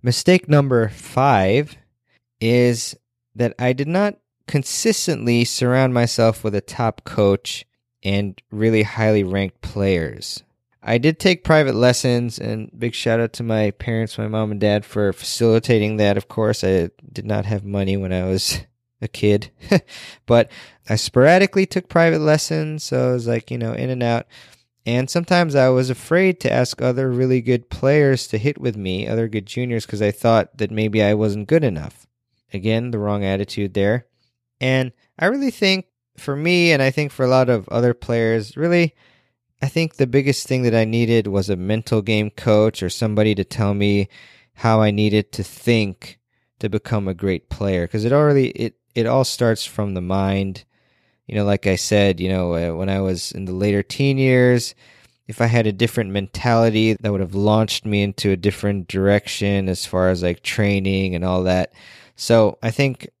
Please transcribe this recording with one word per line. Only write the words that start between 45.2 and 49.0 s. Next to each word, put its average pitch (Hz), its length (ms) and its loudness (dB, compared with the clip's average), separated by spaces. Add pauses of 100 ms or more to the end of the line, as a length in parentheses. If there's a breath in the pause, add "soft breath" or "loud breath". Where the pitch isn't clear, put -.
to 101 120 -8
think - 760 -4 (400)
to 107 100 -6
become 101 380 -4
a 92 80 -4
great 92 340 -4
player. 92 380 -4
'Cause 107 180 -4
it 123 80 0
already, 143 360 2
it, - 260 -6 (180)
it 113 140 0